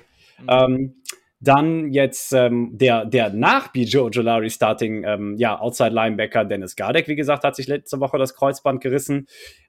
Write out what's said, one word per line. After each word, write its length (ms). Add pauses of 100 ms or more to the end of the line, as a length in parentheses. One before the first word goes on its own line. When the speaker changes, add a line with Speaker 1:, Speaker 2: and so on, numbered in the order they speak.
(400)
Speaker 1:
Mhm. 80
Speaker 2:
Ähm, 460 (440)
dann 540
jetzt, 400
ähm, 440
der, 280
der 280
nach 360
B 160
J 180
Ojulari 480
Starting, 540
ähm, 320
ja, 240
Outside 300
Linebacker 540
Dennis 300
Gardeck, 320
wie 80
gesagt, 300
hat 100
sich 140
letzte 320
Woche 180
das 160
Kreuzband 460
gerissen. 480 (400)